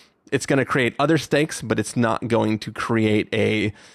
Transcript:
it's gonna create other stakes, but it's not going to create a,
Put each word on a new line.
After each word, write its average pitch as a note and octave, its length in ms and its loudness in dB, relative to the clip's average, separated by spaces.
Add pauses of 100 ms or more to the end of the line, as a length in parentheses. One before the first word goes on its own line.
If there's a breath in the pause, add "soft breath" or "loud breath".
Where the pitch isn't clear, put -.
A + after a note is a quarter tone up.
(320 loud breath)
it's B2+ 140 -2
gonna C#3+ 200 2
create A#2+ 340 0
other D3+ 180 4
stakes, - 440 -2
but A2 180 -2
it's - 160 -4
not A#2+ 320 0
going G#2+ 320 0
to A2 120 -10
create A2 640 0
a, G#2 400 0 (220 loud breath)